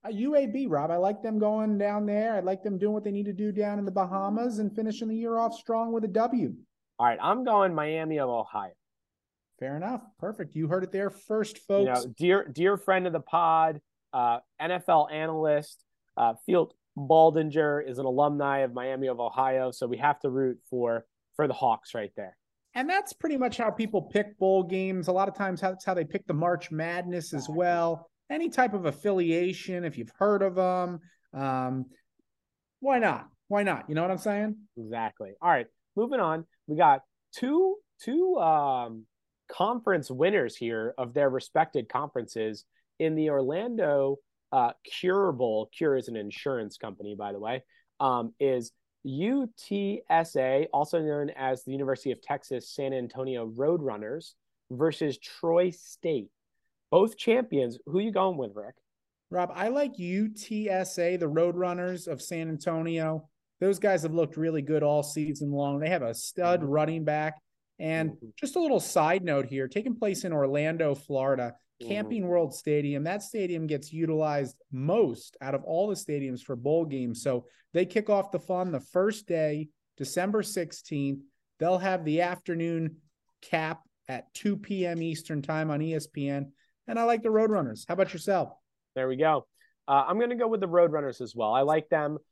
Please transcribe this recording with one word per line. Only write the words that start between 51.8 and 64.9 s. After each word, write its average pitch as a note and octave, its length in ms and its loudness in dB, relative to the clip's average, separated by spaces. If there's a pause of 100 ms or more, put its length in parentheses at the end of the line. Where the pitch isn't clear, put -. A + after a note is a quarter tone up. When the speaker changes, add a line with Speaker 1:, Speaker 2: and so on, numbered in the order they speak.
Speaker 2:
of - 100 -6
Texas C3+ 520 -6
San C3+ 200 -4
Antonio B2+ 540 -6
Roadrunners, C3 880 -4 (380)
versus C#3+ 460 0
Troy E3+ 540 0
State. D3 580 -6 (600)
Both G3+ 280 4
champions. D#3 680 0
Who E3 140 -2
you G#3+ 120 -2
going F#3+ 260 0
with, A#2 180 -6
Rick? G#2+ 200 -12 (540)
Speaker 1:
Rob, F3+ 240 -2
I F#3 140 -2
like C4+ 320 -2
U F#3+ 300 -2
T G#3+ 400 -6
S F#3 300 -2
A, F3 180 2
the E3 120 0
Roadrunners F3 800 0
of C#3+ 140 -8
San D#3+ 260 -6
Antonio. D#3+ 800 -4 (320)
Those G3 180 2
guys F#3+ 260 2
have D#3+ 100 -4
looked E3 240 0
really D#3+ 240 0
good D3 220 0
all D3 200 2